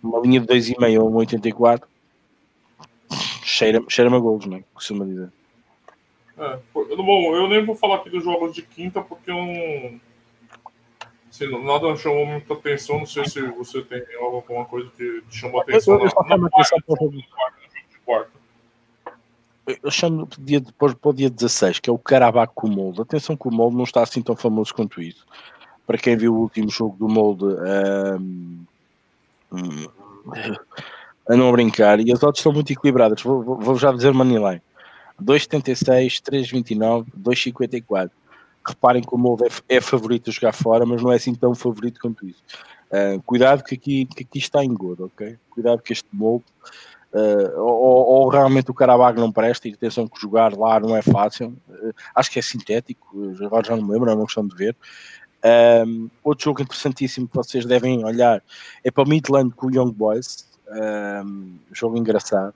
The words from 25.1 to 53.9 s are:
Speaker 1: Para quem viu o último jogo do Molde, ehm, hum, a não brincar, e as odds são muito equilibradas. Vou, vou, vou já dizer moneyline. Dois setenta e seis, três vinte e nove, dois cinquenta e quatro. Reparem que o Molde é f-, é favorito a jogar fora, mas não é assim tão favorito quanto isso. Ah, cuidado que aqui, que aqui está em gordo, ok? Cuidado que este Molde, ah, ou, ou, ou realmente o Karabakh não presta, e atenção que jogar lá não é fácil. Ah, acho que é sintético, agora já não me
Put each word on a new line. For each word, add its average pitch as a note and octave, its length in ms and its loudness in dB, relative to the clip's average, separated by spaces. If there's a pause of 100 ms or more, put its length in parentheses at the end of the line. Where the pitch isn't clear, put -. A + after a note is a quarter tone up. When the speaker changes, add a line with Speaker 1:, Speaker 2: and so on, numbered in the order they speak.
Speaker 1:
Para A2+ 100 -2
quem A#2 200 2
viu A2+ 180 2
o A2 40 0
último A2 300 -2
jogo G#2 280 -6
do A2 120 -2
Molde, G#2 360 2
ehm, F#2 1200 -4 (840)
hum, E2 360 -10 (1400)
a A#2+ 80 2
não B2+ 160 6
brincar, A2 480 4
e A2+ 100 2
as B2 140 2
odds D3 180 2
são D3+ 120 2
muito D3 180 -2
equilibradas. B2 500 2
Vou, B2+ 220 -2
vou, B2 160 -6
vou A#2+ 160 0
já C3+ 160 4
dizer B2+ 220 2
moneyline. A2+ 480 2 (580)
Dois C3 240 2
setenta C#3 280 -4
e B2 40 0
seis, B2+ 460 2
três C3 280 -4
vinte B2 220 -6
e A2 40 -4
nove, A2+ 380 -2
dois A#2 280 -2
cinquenta B2 340 -6
e A#2 60 -8
quatro. F#2+ 340 -6 (500)
Reparem B2 380 2
que A#2+ 100 -8
o B2 40 -2
Molde A#2+ 260 2
é A#2+ 40 2
f-, - 200 -6
é B2+ 140 4
favorito A#2 480 -2
a A2 40 -8
jogar A2 200 0
fora, A#2 320 2
mas A#2+ 180 -2
não B2 80 2
é A#2+ 60 4
assim A#2+ 180 -4
tão B2 180 0
favorito A#2 460 -6
quanto A2+ 260 -10
isso. F2+ 160 -16 (480)
Ah, G2 360 0
cuidado C3 360 4
que - 140 -10
aqui, C3+ 300 -4
que - 180 -16
aqui - 160 -12
está C#3+ 240 -2
em B2+ 100 -2
gordo, F#2 340 -8
ok? A2 300 -16 (120)
Cuidado A#2 320 0
que - 100 -12
este - 220 -8
Molde, A2+ 320 -2 (680)
ah, G#2 460 0
ou, A2 80 -2
ou, B2+ 400 4
ou C3 220 6
realmente C3+ 420 4
o - 20 -6
Karabakh B2 440 6
não A2+ 160 0
presta, A#2 340 -2
e G#2+ 60 -12
atenção A2+ 340 -6
que - 120 -18
jogar G#2+ 380 0
lá A2 220 2
não A2 160 0
é G#2+ 60 0
fácil. G#2+ 520 0 (160)
Ah, A2 220 -10 (240)
acho B2+ 160 0
que - 80 -4
é - 20 -4
sintético, G#2 920 -8 (100)
agora A2 200 0
já A#2 100 -2
não A2 80 -2
me G2+ 80 -4